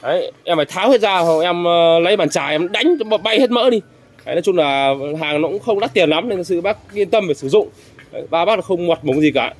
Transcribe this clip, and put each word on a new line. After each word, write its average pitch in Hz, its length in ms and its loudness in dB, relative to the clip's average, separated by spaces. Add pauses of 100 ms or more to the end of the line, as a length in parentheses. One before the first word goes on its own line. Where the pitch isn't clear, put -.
Đấy, 156 300 -4 (120)
em 170 140 -2
phải 147 80 0
tháo 196 240 -2
hết 247 120 4
ra, 202 160 0
hoặc 165 240 2
em, 175 220 0
ờ, 170 360 4
lấy 185 180 2
bàn 160 120 0
chải 143 220 -4
em 170 200 -2
đánh 294 280 2
cho 214 180 -2
bay 220 220 0
hết 247 120 2
mỡ 254 180 2
đi. 226 120 0 (440)
Đấy, 123 100 -4
nói 175 60 -2
chung 185 160 0
là 139 360 2 (280)
hàng 151 200 -2
nó 160 60 0
cũng 196 120 -4
không 202 200 -2
đắt 233 140 -4
tiền 170 160 4
lắm 170 200 0
nên 190 140 -4
sự 170 180 -4
bác 208 160 -4 (160)
yên 202 160 -2
tâm 202 180 0
về 151 60 -2
sử 135 160 -6
dụng. 202 200 2 (420)
Đấy, 139 180 -12
ba 170 160 0
bác 214 100 2
là 185 60 -4
không 175 240 -4
ngoặt 156 200 -2
mống 143 160 0
gì 151 100 4
cả. 127 280 -2